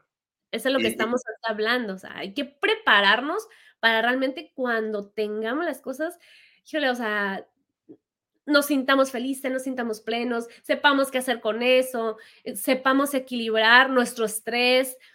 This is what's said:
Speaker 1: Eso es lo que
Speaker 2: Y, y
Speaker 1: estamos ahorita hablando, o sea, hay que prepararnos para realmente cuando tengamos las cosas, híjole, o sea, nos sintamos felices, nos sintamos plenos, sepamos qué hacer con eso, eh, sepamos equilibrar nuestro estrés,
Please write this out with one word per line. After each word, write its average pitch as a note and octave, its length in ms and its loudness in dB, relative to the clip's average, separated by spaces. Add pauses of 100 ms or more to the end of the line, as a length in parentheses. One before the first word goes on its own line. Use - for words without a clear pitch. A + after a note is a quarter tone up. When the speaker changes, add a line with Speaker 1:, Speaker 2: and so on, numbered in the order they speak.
(520)
Speaker 1:
Eso A#3 180 -2
es C4+ 40 2
lo C4+ 60 2
que A3+ 60 2
Speaker 2:
Y, A3 40 2
y - 20 0
Speaker 1:
estamos A3+ 340 -2
ahorita - 240 -8
hablando, A3 440 -2
o F#3+ 40 -8
sea, - 200 -16
hay G3 160 -8
que C#4 120 -4
prepararnos C4+ 1000 2 (320)
para A3+ 220 2
realmente C4 540 -2
cuando A3 540 -4
tengamos A3 560 -4
las C#4 160 -6
cosas, D4+ 360 -6 (480)
híjole, D4 240 -2
o B3 60 0
sea, G#3 500 -4 (1000)
nos D4 220 2
sintamos C4+ 440 2
felices, C4 400 -6
nos C4 120 -4
sintamos A#3+ 380 -6
plenos, A#3 460 -4 (160)
sepamos C#4 480 2
qué B3+ 60 -4
hacer B3+ 240 -4
con A3 200 -4
eso, B3 560 2 (280)
eh, B3 100 -8
sepamos C4+ 580 0
equilibrar A#3+ 760 4
nuestro A#3+ 360 0
estrés, B3 720 0 (180)